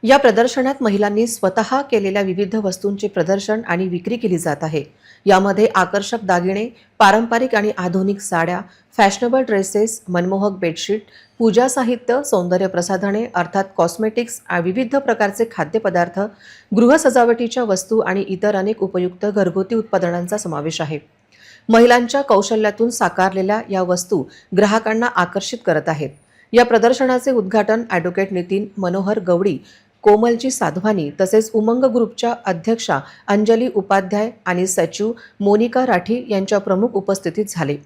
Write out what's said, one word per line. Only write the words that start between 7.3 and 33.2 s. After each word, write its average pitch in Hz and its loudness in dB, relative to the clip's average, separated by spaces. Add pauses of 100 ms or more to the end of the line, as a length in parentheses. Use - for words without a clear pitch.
आणि 208 0
आधुनिक 190 -2
साड्या, 175 -2 (360)
फॅशनेबल 233 2
ड्रेसेस, 214 -2
मनमोहक 190 0
बेडशीट, 190 -4 (360)
पूजा 226 4
साहित्य, 247 -2
सौंदर्य 180 0
प्रसाधने 190 -2 (100)
अर्थात 180 -2 (120)
कॉस्मेटिक्स, 220 -2
आ, 180 -2
विविध 220 -2
प्रकारचे 226 0
खाद्यपदार्थ, 175 -2 (560)
गृहसजावटीच्या 240 2
वस्तू 208 -2
आणि 196 -2
इतर 196 -2
अनेक 208 -2
उपयुक्त 180 -4
घरगुती 190 -2
उत्पादनांचा 180 -2
समावेश 160 -6
आहे. 151 -6 (680)
महिलांच्या 240 6
कौशल्यातून 214 2
साकारलेल्या 190 0 (100)
या 190 0
वस्तू 175 -2 (320)
ग्राहकांना 220 2
आकर्षित 190 -2
करत 151 0
आहेत. 151 -4 (420)
या 240 6
प्रदर्शनाचे 247 2
उद्घाटन 214 0
ॲडव्होकेट 185 -2
नितीन 190 -4 (120)
मनोहर 196 -2
गवडी, 175 0 (440)
कोमलजी 233 4
साधवानी 185 -2 (100)
तसेच 220 2
उमंग 233 2
ग्रुपच्या 233 0 (100)
अध्यक्षा 180 -2 (260)